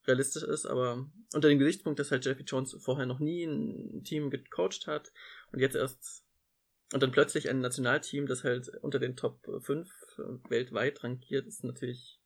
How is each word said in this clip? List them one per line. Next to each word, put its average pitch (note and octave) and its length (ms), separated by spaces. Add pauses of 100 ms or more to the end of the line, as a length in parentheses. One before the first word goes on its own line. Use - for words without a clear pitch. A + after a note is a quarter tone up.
realistisch C#3 380
ist, D3+ 200
aber B2+ 460 (240)
unter D3+ 140
dem D3 100
Gesichtspunkt, C#3+ 400
dass C#3 120
halt B2+ 120
Steffi C3 220
Jones C3 380
vorher C3 220
noch B2+ 140
nie E3+ 260
ein - 600
Team D3 260
gecoacht - 560
hat D3+ 260 (400)
und C3 60
jetzt C3 180
erst - 480 (720)
und C3+ 80
dann C3 100
plötzlich D3 380
ein C3 100
Nationalteam, C3 680
das B2+ 160
halt B2 280 (100)
unter C#3 200
den B2+ 160
Top - 300 (140)
fünf, D#3+ 300 (260)
äh, - 320
weltweit B2 560
rangiert, B2+ 420
ist - 160
natürlich - 640